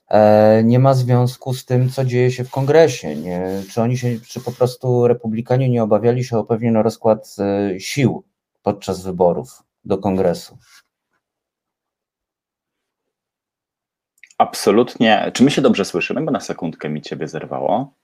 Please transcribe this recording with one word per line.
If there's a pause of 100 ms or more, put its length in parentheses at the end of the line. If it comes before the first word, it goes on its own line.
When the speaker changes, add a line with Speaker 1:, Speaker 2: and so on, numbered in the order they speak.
Speaker 1:
e,
nie
ma
związku
z
tym,
co
dzieje
się
w
Kongresie?
Nie, (100)
czy
oni
się,
czy
po
prostu
republikanie
nie
obawiali
się
o
pewien
rozkład,
e,
sił (400)
podczas
wyborów (220)
do
Kongresu? (3750)
Speaker 2:
Absolutnie.
Czy
my
się
dobrze
słyszymy?
Bo
na
sekundkę
mi
ciebie
zerwało. (100)